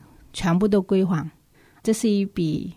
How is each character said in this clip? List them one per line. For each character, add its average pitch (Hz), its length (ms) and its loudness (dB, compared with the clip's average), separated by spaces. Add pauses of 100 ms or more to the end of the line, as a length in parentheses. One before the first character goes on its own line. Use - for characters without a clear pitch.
(340)
全 180 240 0
部 208 100 2
都 196 140 2
归 190 200 2
还。 175 240 0 (580)
这 220 80 2
是 220 160 0
一 202 160 2
笔 170 540 -4